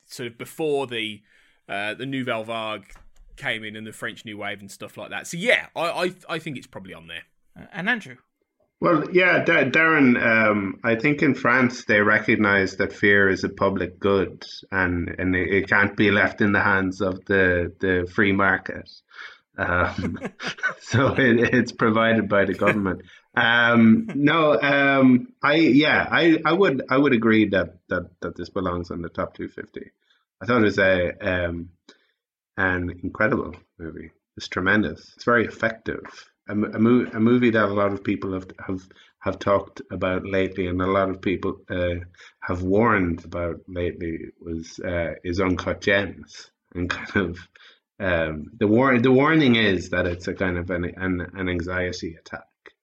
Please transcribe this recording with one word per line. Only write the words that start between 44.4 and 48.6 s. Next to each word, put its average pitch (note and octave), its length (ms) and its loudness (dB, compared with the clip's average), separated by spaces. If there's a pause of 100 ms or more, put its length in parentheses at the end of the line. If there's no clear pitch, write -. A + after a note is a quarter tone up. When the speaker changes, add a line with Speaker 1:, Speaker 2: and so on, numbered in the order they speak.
Speaker 3:
was, E2 400 -12
uh, E2+ 320 -4 (100)
is F2+ 180 -4
Uncut F2+ 400 -2
Gems, G2 720 -4 (240)
and F2+ 160 -4
kind - 260 -8
of, F2 220 -2 (640)
um, D#2+ 460 -2 (120)
the A2 80 2